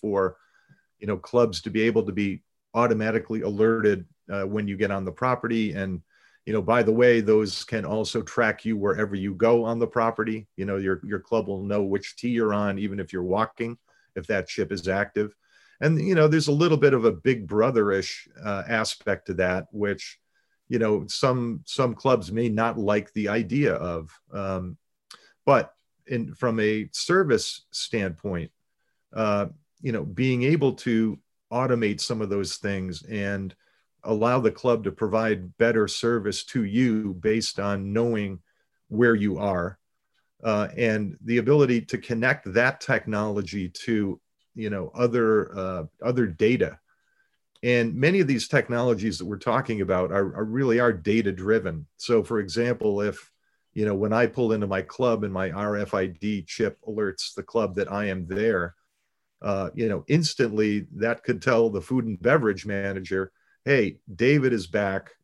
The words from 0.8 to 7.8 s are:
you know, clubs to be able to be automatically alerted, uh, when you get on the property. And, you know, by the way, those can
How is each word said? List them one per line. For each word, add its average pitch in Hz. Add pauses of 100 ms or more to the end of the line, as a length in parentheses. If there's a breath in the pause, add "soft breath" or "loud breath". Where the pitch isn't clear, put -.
you 104
know, 101
clubs 113
to 110
be 110
able 113
to 104
be 98 (300)
automatically 110
alerted, 104 (240)
uh, 98
when 104
you 101
get 101
on 98
the 92
property. 117
And, 95 (460 soft breath)
you 107
know, 107
by 113
the 110
way, 120
those 107
can 110